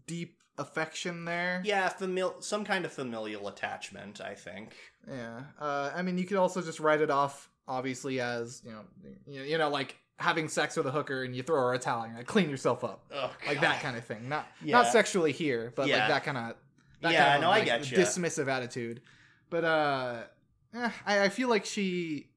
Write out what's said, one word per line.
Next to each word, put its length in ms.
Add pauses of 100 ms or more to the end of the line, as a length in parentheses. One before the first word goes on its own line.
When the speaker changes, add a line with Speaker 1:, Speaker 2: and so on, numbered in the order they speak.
Speaker 1:
deep 300 (200)
affection 680
there. 400
Speaker 2:
Yeah, 240
famil-, 540
some 220
kind 200
of 60
familial 560
attachment, 760
I 140
think. 400 (340)
Speaker 1:
Yeah. 320 (180)
Uh, 360
I 60
mean, 160
you 80
could 120
also 240
just 180
write 220
it 100
off, 380 (180)
obviously, 520
as, 460
you 60
know, 100 (460)
you, 160
you 140
know, 120
like, 260 (220)
having 300
sex 300
with 80
a 60
hooker 320
and 120
you 60
throw 160
her 160
a 60
towel 240
and 80
you're 80
like, 80
"Clean 200
yourself 360
up." 280
Speaker 2:
Oh, 200 (160)
Speaker 1:
Like, 80
Speaker 2:
God. 80
Speaker 1:
that 180
kind 160
of 80
thing. 240
Not, 160 (180)
Speaker 2:
Yeah. 140
Speaker 1:
not 140
sexually 400
here, 440
but, 120
Speaker 2:
Yeah. 120
Speaker 1:
like, 100
that 160
kinda, 300 (460)
that 100
Speaker 2:
Yeah, 140
Speaker 1:
kind 120
of, 40
Speaker 2:
no, 60
I 140
Speaker 1:
like, 60
Speaker 2:
getcha. 300
Speaker 1:
dismissive 500
attitude. 540 (480)
But, 160
uh, 580 (520)
eh, 160 (160)
I, 160
I 60
feel 200
like 160
she 720